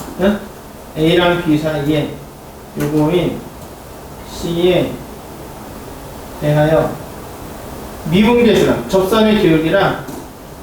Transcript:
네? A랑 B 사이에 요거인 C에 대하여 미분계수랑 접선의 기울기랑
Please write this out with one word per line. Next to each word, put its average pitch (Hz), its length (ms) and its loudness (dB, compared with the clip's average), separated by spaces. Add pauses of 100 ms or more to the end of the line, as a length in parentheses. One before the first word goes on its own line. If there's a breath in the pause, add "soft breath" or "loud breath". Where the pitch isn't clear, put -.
(180)
네? 202 200 2 (580)
A랑 170 480 4
B 151 140 2
사이에 151 560 -2 (680)
요거인 151 600 0 (920)
C에 170 640 0 (1500)
대하여 151 540 4 (1160)
미분계수랑 214 760 6
접선의 214 520 4
기울기랑 160 640 4 (580)